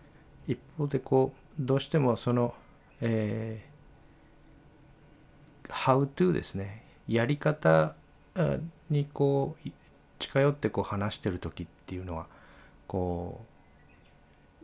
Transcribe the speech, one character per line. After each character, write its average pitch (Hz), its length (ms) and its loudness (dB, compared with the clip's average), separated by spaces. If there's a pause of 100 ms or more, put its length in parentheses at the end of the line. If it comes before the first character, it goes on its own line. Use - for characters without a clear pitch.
(480)
一 127 100 -2 (200)
方 147 100 -2
で 139 120 0
こ 131 360 2
う、 - 60 -20 (180)
ど 135 160 2
う 135 40 4
し - 100 -8
て 160 100 2
も 123 160 4
そ - 180 -2
の、 120 220 2 (460)
え 110 640 -2 (2000)
ー、 - 80 -16
how 135 340 2
to 180 260 2
で 147 120 0
す - 120 -6
ね。 101 300 -10 (220)
や 113 180 2
り 143 120 0
方、 156 580 2 (400)
あ、 147 220 0 (320)
に 147 220 2
こ 139 440 0 (100)
う、 - 20 -8
い-、 - 60 -12 (460)
近 - 200 -2
寄 143 120 6
っ - 20 2
て 110 160 0
こ - 120 -2
う - 20 2
話 101 320 -2
し - 40 -8
て 107 100 -2
る 90 80 -2
時 87 260 -8
っ - 40 -12 (180)
て 95 100 -10
い 92 40 -6
う 92 60 -10
の 87 120 -6
は、 80 100 -10 (600)
こ 90 540 -4 (1200)